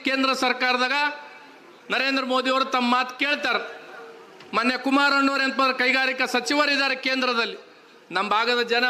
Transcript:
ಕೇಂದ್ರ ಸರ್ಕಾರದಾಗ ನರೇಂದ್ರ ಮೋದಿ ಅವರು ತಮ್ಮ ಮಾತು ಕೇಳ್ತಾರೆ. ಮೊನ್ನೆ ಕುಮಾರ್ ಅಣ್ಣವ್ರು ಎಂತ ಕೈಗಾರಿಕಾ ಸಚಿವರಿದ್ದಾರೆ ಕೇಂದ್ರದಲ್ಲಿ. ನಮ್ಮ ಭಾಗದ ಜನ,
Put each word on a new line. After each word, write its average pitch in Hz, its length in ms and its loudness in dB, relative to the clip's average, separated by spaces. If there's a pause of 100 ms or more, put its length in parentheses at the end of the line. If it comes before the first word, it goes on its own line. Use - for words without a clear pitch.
ಕೇಂದ್ರ 269 240 2 (140)
ಸರ್ಕಾರದಾಗ 247 520 0 (960)
ನರೇಂದ್ರ 262 400 0
ಮೋದಿ 254 220 0
ಅವರು 262 120 0 (100)
ತಮ್ಮ 247 200 0
ಮಾತು 254 160 -2 (100)
ಕೇಳ್ತಾರೆ. 269 400 -2 (920)
ಮೊನ್ನೆ 247 200 0 (100)
ಕುಮಾರ್ 277 320 4
ಅಣ್ಣವ್ರು 277 280 2
ಎಂತ 262 360 0
ಕೈಗಾರಿಕಾ 262 500 2
ಸಚಿವರಿದ್ದಾರೆ 269 720 2
ಕೇಂದ್ರದಲ್ಲಿ. 247 540 0 (580)
ನಮ್ಮ 196 100 0 (100)
ಭಾಗದ 240 260 2 (100)
ಜನ, 240 180 2